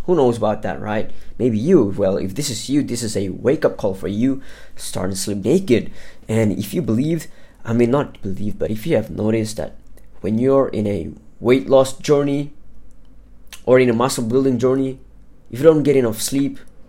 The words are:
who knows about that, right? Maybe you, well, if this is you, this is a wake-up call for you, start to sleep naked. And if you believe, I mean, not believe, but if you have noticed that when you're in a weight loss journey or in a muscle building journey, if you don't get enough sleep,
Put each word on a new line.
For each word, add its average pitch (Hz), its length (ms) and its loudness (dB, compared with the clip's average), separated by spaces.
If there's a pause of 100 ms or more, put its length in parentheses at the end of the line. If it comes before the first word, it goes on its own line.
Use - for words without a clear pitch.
who 180 80 2
knows 123 220 4
about 107 260 0
that, 87 180 -6
right? 104 300 -2 (280)
Maybe 113 200 0
you, 143 280 4 (100)
well, 98 220 2
if 95 160 -4
this 139 160 -4
is - 180 -8
you, 139 140 2
this 120 200 -4
is 110 140 -4
a 101 140 -2
wake-up 113 460 0
call 98 180 -2
for 87 140 -6
you, 127 340 0 (340)
start - 340 -4
to 95 60 -4
sleep 101 280 -4
naked. 120 460 2 (380)
And 110 240 2
if - 220 -4
you 175 80 0
believe, 143 440 0 (380)
I 117 80 -4
mean, 117 180 4
not 139 320 -2
believe, 101 360 -4
but 80 120 -2
if 110 160 -6
you 165 80 2
have 107 160 0
noticed 107 460 -2
that - 200 -8 (440)
when 107 180 -2
you're 135 300 4
in 104 180 -2
a 87 240 -4 (300)
weight 123 280 4
loss 131 300 6
journey 143 540 0 (1120)
or 127 140 6
in 127 120 6
a 117 40 2
muscle 123 300 0
building 127 340 2
journey, 131 400 0 (520)
if 117 80 -10
you 139 60 0
don't 156 180 8
get 135 140 4
enough 113 240 2
sleep, 139 380 -2 (300)